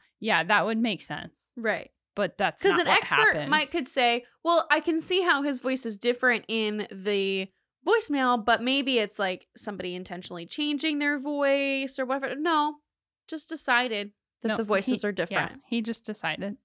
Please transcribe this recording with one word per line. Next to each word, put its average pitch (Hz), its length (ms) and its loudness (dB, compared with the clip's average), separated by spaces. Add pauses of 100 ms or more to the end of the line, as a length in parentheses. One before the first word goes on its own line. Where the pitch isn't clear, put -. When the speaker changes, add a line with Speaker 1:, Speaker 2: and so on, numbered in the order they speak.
(200)
Speaker 1:
Yeah, 202 240 2
that 185 220 4
would 226 120 0
make 226 220 0
sense. - 560 -12
Speaker 2:
Right. 214 340 -4 (240)
Speaker 1:
But 202 220 -2
that's 185 260 -2
Speaker 2:
'Cause 403 100 6
Speaker 1:
not 403 100 4
Speaker 2:
an 311 60 -2
Speaker 1:
what 339 120 6
Speaker 2:
expert - 160 0
Speaker 1:
happened. 440 340 4
Speaker 2:
might 302 200 2
could 302 180 -4
say, 240 380 2 (180)
"Well, 330 260 4
I 311 100 4
can 320 200 0
see 359 220 0
how 330 180 2
his 277 200 -2
voice 262 260 -2
is 214 100 -4
different 240 520 2
in 214 420 -2
the 196 580 -2 (380)
voicemail, 277 580 2
but 226 160 4
maybe 262 380 0
it's, 185 200 -2
like, 185 380 -4
somebody 185 380 -6
intentionally 180 500 -10
changing 294 540 -2
their 294 200 0
voice 277 800 0
or 262 60 -2
whatever." 269 320 -4
No, 302 440 0 (460)
just - 220 -10
decided 240 640 0 (300)
that 220 60 -2
Speaker 1:
No, 214 80 -2
Speaker 2:
the 226 80 -2
voices 208 360 2
Speaker 1:
he, 208 80 -2
Speaker 2:
are - 20 -2
Speaker 1:
yeah, 196 40 -4
Speaker 2:
different. 190 520 -4
Speaker 1:
he 233 140 -2
just 220 240 -6
decided. 196 600 -6